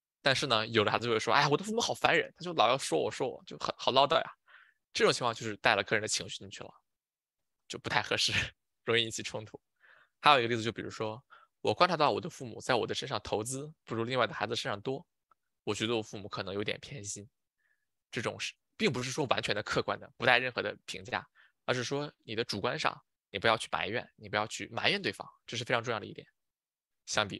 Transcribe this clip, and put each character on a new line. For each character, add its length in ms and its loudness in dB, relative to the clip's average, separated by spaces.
但 140 4
是 120 -2
呢， 220 2
有 140 6
的 80 4
孩 80 4
子 60 -4
就 80 0
会 80 2
说 160 -2
，“哎 60 6
呀， 80 4
我 60 4
的 60 0
父 120 -6
母 80 0
好 100 0
烦 240 0
人， 200 0
他 60 -18
就 120 -8
老 120 6
要 120 4
说 200 -2
我， 120 0
说 180 -4
我， 180 -12
就 120 -14
很， 180 -4
好 160 0
唠 140 6
叨 100 2
呀。” 160 -2
这 100 2
种 80 6
情 80 -2
况 140 0
就 120 -10
是 100 -6
带 200 6
了 80 2
个 100 0
人 60 4
的 80 -4
情 180 -2
绪 120 -10
进 120 -16
去 140 -14
了， 60 -18
就 100 -8
不 120 -6
太 100 2
合 160 0
适， 160 0
<laughs> 520 -6
容 140 2
易 60 2
引 60 -8
起 120 -8
冲 220 -8
突。 160 -18
还 100 8
有 100 8
一 40 2
个 40 0
例 80 0
子， 60 -2
就 100 -2
比 80 -8
如 80 -8
说， 340 -8
我 140 2
观 140 6
察 60 0
到 160 6
我 80 2
的 120 -8
父 160 -14
母 120 -12
在 160 0
我 120 2
的 80 -2
身 120 -6
上 160 -4
投 220 -2
资 260 -8
不 100 -8
如 100 0
另 140 -2
外 80 6
的 60 -2
孩 140 -4
子 100 -2
身 140 -4
上 100 -4
多， 260 -6
我 100 0
觉 120 -2
得 80 2
我 60 2
父 160 -10
母 100 -12
可 160 -8
能 120 -6
有 100 -2
点 160 -4
偏 240 -14
心。 240 -10
这 120 -6
种 180 -4
是， 140 -8
并 120 2
不 120 -2
是 80 -4
说 160 -2
完 160 4
全 120 0
的 80 -4
客 200 0
观 180 0
的， 160 -18
不 80 -4
带 140 8
任 120 -2
何 120 -2
的 120 -2
评 180 -10
价， 240 -4
而 80 2
是 100 -2
说 260 -4
你 120 -10
的 80 -2
主 160 -4
观 200 -2
上， 200 -2
你 100 -8
不 80 0
要 80 6
去 160 -6
埋 160 -2
怨， 300 -6
你 140 -16
不 60 -2
要 100 0
去 220 -10
埋 200 0
怨 140 -2
对 100 -2
方， 160 -10
这 120 -8
是 40 -6
非 120 -2
常 100 2
重 80 -4
要 80 -4
的 60 -12
一 80 -14
点。 120 -18
相 240 0
比 120 -8